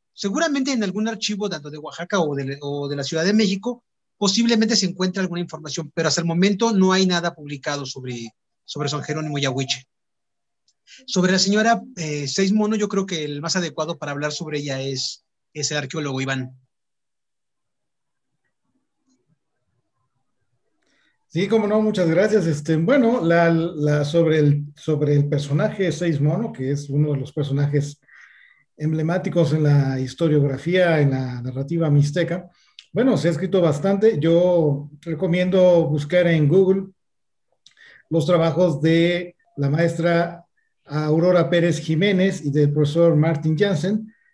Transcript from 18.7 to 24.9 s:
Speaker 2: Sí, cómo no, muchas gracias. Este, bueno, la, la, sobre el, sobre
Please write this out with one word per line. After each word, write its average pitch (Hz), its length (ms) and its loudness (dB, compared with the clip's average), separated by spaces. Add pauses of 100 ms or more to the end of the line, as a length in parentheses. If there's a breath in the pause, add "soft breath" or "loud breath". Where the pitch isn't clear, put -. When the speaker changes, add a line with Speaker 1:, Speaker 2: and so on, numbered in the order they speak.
Speaker 2:
Sí, 185 220 -4
cómo 208 180 2
no, 214 160 2
muchas 190 260 0
gracias. 190 380 2
Este, 156 300 -2
bueno, 233 440 2
la, 170 300 4
la, 151 540 0
sobre 160 340 2
el, 147 280 2 (100)
sobre 147 380 0